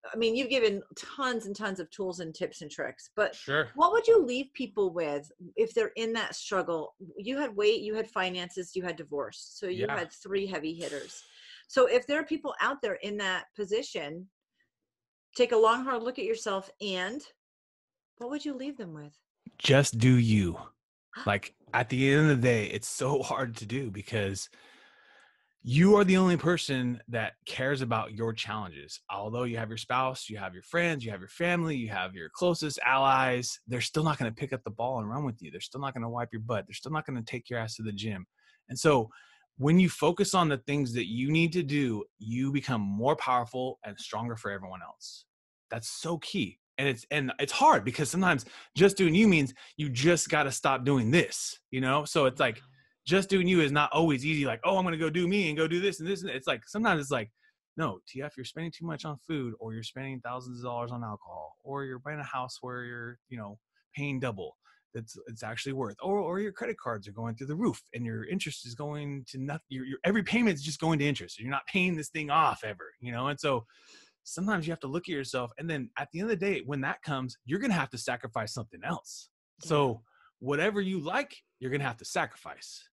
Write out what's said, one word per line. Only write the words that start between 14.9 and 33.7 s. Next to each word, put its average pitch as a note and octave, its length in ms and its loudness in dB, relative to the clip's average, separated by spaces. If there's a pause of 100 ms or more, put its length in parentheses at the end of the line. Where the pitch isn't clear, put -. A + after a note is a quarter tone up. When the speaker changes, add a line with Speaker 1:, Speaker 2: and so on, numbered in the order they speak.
Speaker 1:
take A#3+ 160 4
a A3+ 40 6
long, A#3 280 6
hard A#3+ 180 -2
look B3+ 160 -4
at F#3+ 60 -2
yourself, G#3 440 -2 (120)
and G3 400 -4 (960)
what A#3+ 120 -8
would C#4+ 140 -6
you D4 120 -4
leave C4 220 -8
them F3 160 -10
with? D3 240 -14 (400)
Speaker 2:
Just C3+ 400 6
do B2+ 180 8
you. G#2+ 480 6
Speaker 1:
<gasps> - 40 -16 (600)
Speaker 2:
Like, G2+ 260 -2 (220)
at A#2 140 0
the C3 220 4
end D3+ 200 8
of C3+ 60 6
the A#2 40 2
day, A#2 300 4
it's G#2 160 -6
so C3 340 0
hard A#2 360 -4
to A2 100 -10
do A#2+ 240 -4
because G2 580 -4 (1120)
you E3+ 340 8
are G3+ 80 8
the F#3 140 6
only F#3 180 6
person C3 720 0
that A2+ 260 -4 (120)
cares C3 360 -2
about A2+ 320 0
your A2+ 200 -4
challenges. F#2+ 680 -8 (100)
Although G#2+ 340 -4
you A#2 140 -2
have A2+ 120 -4
your A2+ 80 -8
spouse, C3 520 -2
you G#2+ 80 -8
have F#2+ 180 -8
your F2+ 80 -18
friends, E3 420 -2
you A2 60 -6
have F#2 100 -8
your F#2+ 80 -16
family, E3+ 480 0
you A2+ 120 -4
have F#2+ 260 -4
your E2 180 -10
closest D#3 500 0
allies, C3 840 4
they're A#2+ 120 -2